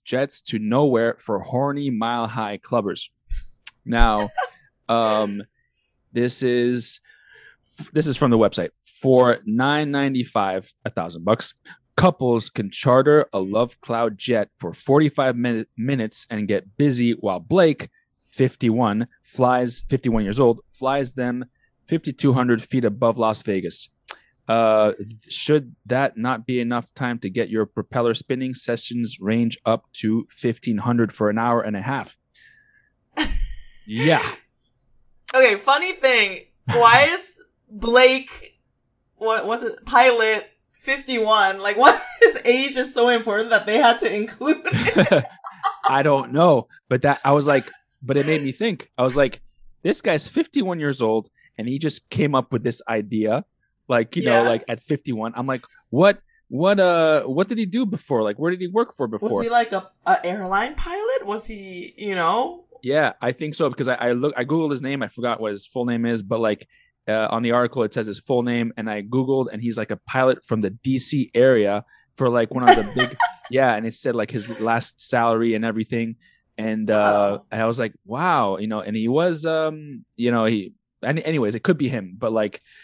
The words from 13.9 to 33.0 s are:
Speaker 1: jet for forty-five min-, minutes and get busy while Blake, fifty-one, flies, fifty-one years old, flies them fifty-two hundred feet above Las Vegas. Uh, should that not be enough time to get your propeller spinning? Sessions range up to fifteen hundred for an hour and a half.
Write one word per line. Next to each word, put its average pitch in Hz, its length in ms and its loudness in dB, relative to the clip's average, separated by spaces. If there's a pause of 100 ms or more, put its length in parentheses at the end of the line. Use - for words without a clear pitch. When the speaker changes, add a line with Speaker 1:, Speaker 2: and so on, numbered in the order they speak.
Speaker 1:
jet 113 400 -2
for - 160 -10
forty-five 135 640 2
min-, 120 300 -2 (120)
minutes 120 520 -4
and 104 180 -6
get 98 300 -4
busy 123 340 2
while 95 280 -4
Blake, 160 500 2 (380)
fifty-one, 117 800 0 (160)
flies, 123 640 0
fifty-one 113 340 0
years 104 160 -4
old, 117 200 4 (120)
flies 131 420 -4
them 123 320 -6 (420)
fifty-two 147 460 0
hundred 123 300 2
feet 123 220 -2
above 113 320 0
Las 110 240 0
Vegas. 92 480 -6 (580)
Uh, 110 440 4 (380)
should 147 440 -2 (120)
that 127 320 -2
not 117 280 -4
be 123 140 -2
enough 120 260 -2 (100)
time 120 240 -4
to 101 100 -8
get 110 200 -4
your 107 160 0
propeller 117 480 -2
spinning? 131 400 -6
Sessions 120 680 -6
range 113 440 0
up 113 280 0
to 110 360 -2
fifteen 113 500 -4
hundred 117 340 0
for 104 160 0
an 107 80 -2
hour 117 240 0
and 107 140 -6
a 98 60 -6
half. 135 360 -8 (1000)